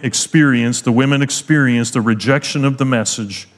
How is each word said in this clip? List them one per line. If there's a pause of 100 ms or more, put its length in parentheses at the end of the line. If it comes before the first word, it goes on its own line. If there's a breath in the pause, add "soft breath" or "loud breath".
experienced,
the
women
experienced
the
rejection
of
the
message (100)